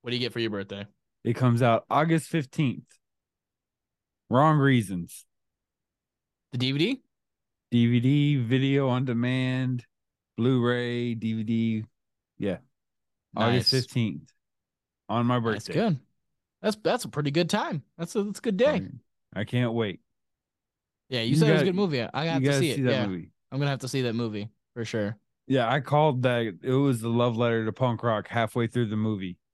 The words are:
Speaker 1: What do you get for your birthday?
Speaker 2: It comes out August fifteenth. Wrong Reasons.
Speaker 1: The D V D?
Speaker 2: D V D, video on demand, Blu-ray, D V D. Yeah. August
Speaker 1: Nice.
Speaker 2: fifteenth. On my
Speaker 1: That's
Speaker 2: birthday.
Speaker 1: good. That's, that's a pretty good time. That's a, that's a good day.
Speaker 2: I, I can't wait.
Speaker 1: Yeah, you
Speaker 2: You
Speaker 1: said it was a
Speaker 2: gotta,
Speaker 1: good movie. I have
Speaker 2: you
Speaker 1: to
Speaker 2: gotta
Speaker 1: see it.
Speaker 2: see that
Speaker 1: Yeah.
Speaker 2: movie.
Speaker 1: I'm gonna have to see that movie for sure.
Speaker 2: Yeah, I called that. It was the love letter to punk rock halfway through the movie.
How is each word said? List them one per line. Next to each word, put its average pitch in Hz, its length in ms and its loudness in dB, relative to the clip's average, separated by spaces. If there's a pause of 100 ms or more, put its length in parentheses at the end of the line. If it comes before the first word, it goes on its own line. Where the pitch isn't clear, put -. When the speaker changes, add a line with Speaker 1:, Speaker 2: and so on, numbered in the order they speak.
Speaker 1:
What 120 100 -12
do 123 60 -2
you - 20 -4
get 120 140 -4
for 117 80 -4
your 110 80 -2
birthday? 101 360 -8 (380)
Speaker 2:
It 117 120 0
comes 120 260 2
out 117 280 2
August 156 380 2
fifteenth. 143 560 -4 (1500)
Wrong 151 280 4
Reasons. 107 680 0 (1300)
Speaker 1:
The 127 60 -6
D 127 160 0
V 139 40 -2
D? 226 240 0 (720)
Speaker 2:
D 120 160 4
V 120 140 4
D, 143 340 4
video 135 540 2
on 127 160 0
demand, 127 800 -2 (500)
Blu-ray, 120 800 0
D 110 200 -4
V 110 80 -4
D. 113 420 0 (520)
Yeah. 95 200 -4 (760)
August 120 380 2
Speaker 1:
Nice. 131 120 2
Speaker 2:
fifteenth. 104 460 -4 (760)
On 117 180 0
my 123 140 2
Speaker 1:
That's 110 300 -2
Speaker 2:
birthday. - 40 -8
Speaker 1:
good. 185 260 0 (640)
That's, 208 220 -2
that's 220 220 0
a - 40 -10
pretty 147 220 -4
good 170 180 0
time. 220 320 -2 (160)
That's 170 180 -8
a, 214 60 0
that's 202 160 -6
a - 60 -16
good 208 120 -2
day. 247 280 2 (520)
Speaker 2:
I, 92 40 -4
I 107 60 -2
can't 123 280 -2
wait. 110 260 -2 (1120)
Speaker 1:
Yeah, 123 120 -2
you 117 100 0
Speaker 2:
You 143 40 4
Speaker 1:
said 156 140 6
it 160 40 6
was 156 80 4
a - 20 4
Speaker 2:
gotta, 190 80 2
Speaker 1:
good 175 40 -2
movie. 170 260 0 (120)
I 143 120 -2
have 151 180 0
Speaker 2:
you 139 60 4
Speaker 1:
to - 20 2
Speaker 2:
gotta 139 100 2
Speaker 1:
see 131 80 2
it. 120 60 -2
Speaker 2:
see 139 80 -2
that 123 80 2
Speaker 1:
Yeah. 120 160 0
Speaker 2:
movie. 90 240 -8 (200)
Speaker 1:
I'm 127 60 -6
gonna 143 140 0
have 135 80 -6
to 131 80 -10
see 131 160 -2
that 120 100 -2
movie 107 360 -6 (260)
for 117 100 -6
sure. 104 320 -4 (300)
Speaker 2:
Yeah, 127 200 2
I 135 120 0
called 143 420 2
that. 117 400 0
It 127 120 -4
was 135 280 2
the 117 80 -4
love 120 260 2
letter 117 300 0
to 110 60 -2
punk 120 320 -2
rock 107 240 -2
halfway 117 400 -2
through 120 220 -2
the 107 60 -4
movie. 104 440 -4 (140)